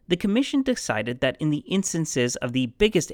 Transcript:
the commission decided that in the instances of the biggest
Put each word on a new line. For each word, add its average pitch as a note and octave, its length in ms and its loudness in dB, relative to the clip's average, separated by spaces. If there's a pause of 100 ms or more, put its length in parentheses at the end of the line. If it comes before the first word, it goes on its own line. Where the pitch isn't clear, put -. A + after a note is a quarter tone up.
the F3 80 2
commission A#3+ 460 0
decided B2 580 -2
that C3 200 0
in D3+ 100 2
the D3 180 -2
instances D#3+ 680 0
of B2 160 -4
the C3 140 2
biggest F#3+ 480 2